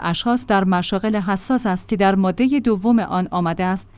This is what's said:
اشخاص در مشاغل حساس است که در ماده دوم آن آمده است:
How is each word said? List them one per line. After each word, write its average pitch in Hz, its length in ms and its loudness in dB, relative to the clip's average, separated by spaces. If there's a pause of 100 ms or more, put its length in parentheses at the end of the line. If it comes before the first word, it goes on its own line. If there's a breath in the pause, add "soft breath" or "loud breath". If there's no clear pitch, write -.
اشخاص 240 440 -2
در 196 180 2
مشاغل 190 520 0
حساس 208 500 -2
است 185 220 -2
که 220 80 -2
در 196 200 4
ماده 240 440 2
دوم 226 400 2
آن 180 320 -2
آمده 175 320 -2
است: 185 340 -4